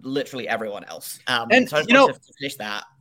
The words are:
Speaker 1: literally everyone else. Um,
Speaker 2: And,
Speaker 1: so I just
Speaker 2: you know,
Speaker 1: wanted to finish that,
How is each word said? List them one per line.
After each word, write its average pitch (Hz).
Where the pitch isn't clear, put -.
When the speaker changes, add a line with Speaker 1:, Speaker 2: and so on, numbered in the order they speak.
Speaker 1:
literally 131
everyone 107
else. -
Um, 117
Speaker 2:
And, 247
Speaker 1:
so 151
I 151
just 156
Speaker 2:
you 240
know, 269
Speaker 1:
wanted 147
to -
finish 139
that, 104